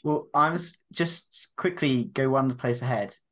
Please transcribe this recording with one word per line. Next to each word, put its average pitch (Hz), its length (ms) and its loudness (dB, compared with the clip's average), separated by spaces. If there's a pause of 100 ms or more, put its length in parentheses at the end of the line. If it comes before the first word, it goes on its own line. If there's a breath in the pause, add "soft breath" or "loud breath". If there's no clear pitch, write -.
Well, 151 300 0
I'm 151 200 4
s-, 170 240 -6 (140)
just - 640 -4
quickly 143 480 0
go 135 260 0
one 135 260 2
place 120 260 -2
ahead. 110 320 -2 (180)